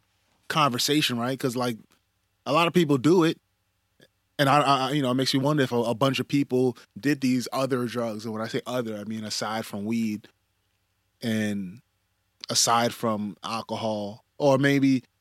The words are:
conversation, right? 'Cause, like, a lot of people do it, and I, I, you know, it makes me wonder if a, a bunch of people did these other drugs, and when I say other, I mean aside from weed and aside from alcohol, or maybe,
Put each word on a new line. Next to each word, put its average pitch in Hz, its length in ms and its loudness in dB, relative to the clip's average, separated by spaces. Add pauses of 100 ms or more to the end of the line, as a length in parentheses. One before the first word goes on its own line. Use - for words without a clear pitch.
(480)
conversation, 143 720 2
right? 127 200 -4
'Cause, 127 180 -2
like, 123 200 -2 (680)
a 120 60 -2
lot 165 160 4
of 160 40 -4
people 143 260 4
do 160 260 6
it, 165 160 0 (1000)
and 139 100 4
I, 139 120 6
I, 131 320 2
you 151 100 0
know, 127 80 0
it 123 40 0
makes 131 200 0
me 139 60 2
wonder 143 240 2
if 123 80 -4
a, 120 40 0
a 120 180 0
bunch 131 260 0
of 123 80 -4
people 127 500 0 (200)
did 139 220 -2
these 127 320 0
other 127 340 -2
drugs, 110 380 -6
and 117 80 -6
when 107 100 -6
I 113 60 -6
say 127 160 -4
other, 117 320 -6
I 104 80 -10
mean 110 200 -8
aside 110 420 -6
from 101 180 -8
weed 110 440 -4 (920)
and 104 600 -4 (680)
aside 117 460 2
from 104 480 -4
alcohol, 107 800 -6 (140)
or 139 200 4
maybe, 135 440 2 (180)